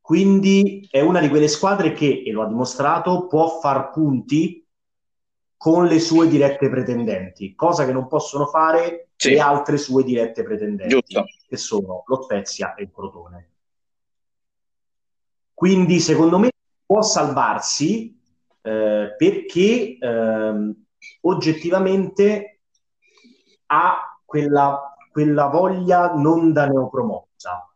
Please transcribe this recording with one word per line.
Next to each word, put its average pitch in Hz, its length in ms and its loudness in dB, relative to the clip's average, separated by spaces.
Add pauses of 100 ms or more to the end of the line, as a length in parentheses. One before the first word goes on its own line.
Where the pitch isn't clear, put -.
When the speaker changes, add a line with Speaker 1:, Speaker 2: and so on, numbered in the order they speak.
Speaker 1:
Quindi 196 880 2
è 135 120 2
una 175 200 2
di 147 80 2
quelle 151 180 4
squadre 190 460 0
che, 139 320 -2
e 113 60 -6
lo 107 100 -4
ha 110 60 -2
dimostrato, 160 800 -2
può 165 320 0
far 135 320 -2
punti 151 720 -2 (920)
con 170 300 2
le 160 140 4
sue 160 280 4
dirette 139 420 2
pretendenti, 107 840 -6
cosa 160 320 0
che 127 80 -2
non 127 140 -4
possono 143 400 -4
fare 165 680 0
Speaker 2:
Sì. - 160 -2
Speaker 1:
le 143 80 4
altre 143 380 0
sue 131 260 0
dirette 117 400 -2
pretendenti, 104 520 -4
Speaker 2:
Giusto. 107 300 -2 (220)
Speaker 1:
che 127 100 -10
sono 92 500 -6
lo 131 160 -2
Spezia 98 500 -8
e 104 100 -14
il 92 80 -16
Crotone. 87 600 -18 (2000)
Quindi 180 460 4
secondo 165 400 4
me 247 120 4 (340)
può 208 160 2
salvarsi, 143 1160 -2 (440)
eh, 107 560 -2
perché, 196 840 0
ehm, 110 760 -2 (480)
oggettivamente 190 1400 -2 (1040)
ha 170 580 -2
quella, 143 680 0 (160)
quella 147 360 0
voglia 180 680 0
non 160 400 2
da 147 140 2
neopromossa. 110 960 -4 (120)